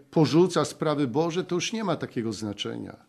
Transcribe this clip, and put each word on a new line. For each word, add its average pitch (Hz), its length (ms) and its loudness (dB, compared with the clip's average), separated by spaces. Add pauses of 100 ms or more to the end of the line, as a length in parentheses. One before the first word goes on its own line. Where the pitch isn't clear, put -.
(120)
porzuca 160 540 4
sprawy 147 420 -2
Boże, 160 360 -2
to 175 120 -4
już - 180 -4
nie 220 100 -6
ma 170 120 0
takiego 113 380 -4
znaczenia. 107 640 -8 (120)